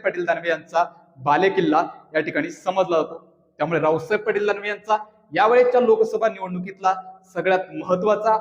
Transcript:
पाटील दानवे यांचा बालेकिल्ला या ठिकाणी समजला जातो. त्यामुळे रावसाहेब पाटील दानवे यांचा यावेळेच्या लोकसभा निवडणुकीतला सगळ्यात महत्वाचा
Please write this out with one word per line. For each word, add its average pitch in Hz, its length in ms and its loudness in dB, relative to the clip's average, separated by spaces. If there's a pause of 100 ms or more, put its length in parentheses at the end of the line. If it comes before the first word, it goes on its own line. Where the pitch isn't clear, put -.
पाटील 175 220 -4
दानवे 165 240 -2
यांचा 165 360 -2 (320)
बालेकिल्ला 160 680 2 (280)
या 156 80 0
ठिकाणी 156 300 -4
समजला 185 460 -2
जातो. - 260 -4 (360)
त्यामुळे 156 200 -2
रावसाहेब 160 460 0
पाटील 208 220 0
दानवे 202 220 -2
यांचा 214 280 -2 (360)
यावेळेच्या 247 480 4
लोकसभा 220 480 2
निवडणुकीतला 190 640 -4 (420)
सगळ्यात 185 240 2 (140)
महत्वाचा 202 680 0